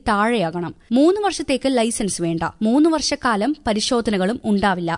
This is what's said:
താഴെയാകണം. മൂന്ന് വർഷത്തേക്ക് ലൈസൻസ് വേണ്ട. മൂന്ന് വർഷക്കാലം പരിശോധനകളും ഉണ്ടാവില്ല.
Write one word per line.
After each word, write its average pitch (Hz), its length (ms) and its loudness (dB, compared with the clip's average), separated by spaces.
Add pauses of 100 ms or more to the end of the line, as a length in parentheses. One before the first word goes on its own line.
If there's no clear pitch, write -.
താഴെയാകണം. 202 720 -2 (160)
മൂന്ന് 330 300 4
വർഷത്തേക്ക് 277 500 -2
ലൈസൻസ് 226 500 -2
വേണ്ട. 165 220 -2 (180)
മൂന്ന് 262 280 4
വർഷക്കാലം 269 640 0 (100)
പരിശോധനകളും 214 800 0
ഉണ്ടാവില്ല. 190 540 0